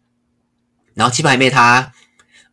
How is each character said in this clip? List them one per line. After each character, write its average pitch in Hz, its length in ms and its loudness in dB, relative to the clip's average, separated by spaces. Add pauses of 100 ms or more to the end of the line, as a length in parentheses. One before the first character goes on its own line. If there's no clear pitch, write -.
(960)
然 117 140 -2
后 117 60 -4
鸡 131 80 -4
排 139 140 0
妹 131 120 -6
她， 123 440 0 (600)